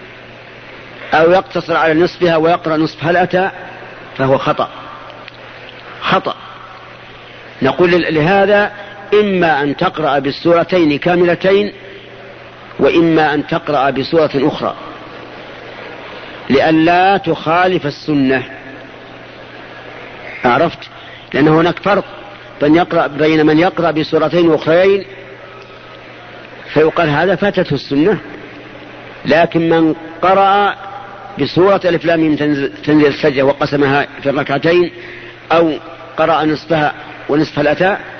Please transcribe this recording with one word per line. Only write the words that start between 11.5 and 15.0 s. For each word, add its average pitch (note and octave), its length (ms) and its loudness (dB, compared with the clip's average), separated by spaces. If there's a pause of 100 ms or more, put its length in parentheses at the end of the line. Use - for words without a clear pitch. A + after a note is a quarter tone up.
وإما D#3+ 560 4
أن D3 120 -2
تقرأ C#3+ 440 0
بسورة C#3 440 0
أخرى، B2 400 -2 (1800)